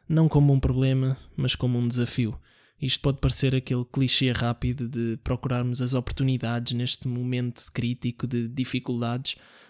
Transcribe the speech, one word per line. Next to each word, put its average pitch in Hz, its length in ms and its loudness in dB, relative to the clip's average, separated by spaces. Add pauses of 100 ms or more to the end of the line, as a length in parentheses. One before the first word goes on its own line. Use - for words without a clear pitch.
não 160 200 4
como 143 240 6
um 135 80 4
problema, 131 560 2 (200)
mas 131 180 0
como 123 240 0
um 120 80 0
desafio. 117 500 0 (440)
Isto 131 220 -2
pode 135 180 0
parecer 131 340 4
aquele 127 300 -2
clichê 131 480 2
rápido 120 560 -2
de 117 340 -4
procurarmos 123 600 -2
as 123 100 0
oportunidades 120 800 -2
neste 120 360 -2
momento 123 680 -4
crítico 123 520 -4
de 120 220 -4
dificuldades, 123 880 -4 (340)